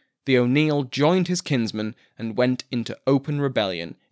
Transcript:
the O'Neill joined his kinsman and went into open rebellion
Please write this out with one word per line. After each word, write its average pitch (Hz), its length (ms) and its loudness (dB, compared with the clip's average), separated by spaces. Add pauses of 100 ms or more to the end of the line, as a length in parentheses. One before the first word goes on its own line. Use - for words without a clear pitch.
(260)
the 131 120 4
O'Neill 143 460 2
joined 170 440 2
his 180 140 -2
kinsman 107 540 -2 (220)
and 113 200 -6
went 123 340 0
into 117 340 -6
open 143 360 2
rebellion 101 540 -2 (160)